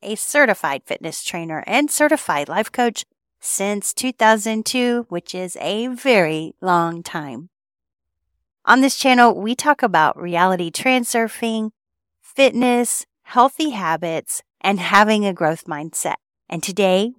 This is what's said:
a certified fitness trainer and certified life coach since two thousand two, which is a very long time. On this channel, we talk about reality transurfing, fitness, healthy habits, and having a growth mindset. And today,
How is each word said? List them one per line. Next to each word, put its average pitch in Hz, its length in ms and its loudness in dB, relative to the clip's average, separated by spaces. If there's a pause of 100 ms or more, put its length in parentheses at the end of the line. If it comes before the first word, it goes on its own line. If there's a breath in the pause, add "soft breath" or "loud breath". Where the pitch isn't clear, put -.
a 208 140 -8
certified 196 680 0
fitness - 380 -10
trainer 160 420 -8
and 285 240 0
certified 180 600 0
life 190 200 -2
coach 240 360 -2 (340)
since 202 540 -4
two 254 180 -4
thousand 220 540 2
two, 240 420 -2
which 175 260 -8
is 185 280 -10
a 208 260 -4
very 180 720 0
long 170 440 0
time. 147 440 -10 (1160)
On 247 160 6
this 269 160 2
channel, 247 360 6
we 214 220 -4
talk - 260 0
about 170 400 2
reality 175 480 0
transurfing, 226 1000 -2 (480)
fitness, 247 840 0 (160)
healthy 269 480 2
habits, 165 760 -4 (160)
and 196 220 -2
having 208 440 4
a 196 60 2
growth 165 360 -2
mindset. 156 480 -6 (360)
And 170 120 -8
today, 196 560 2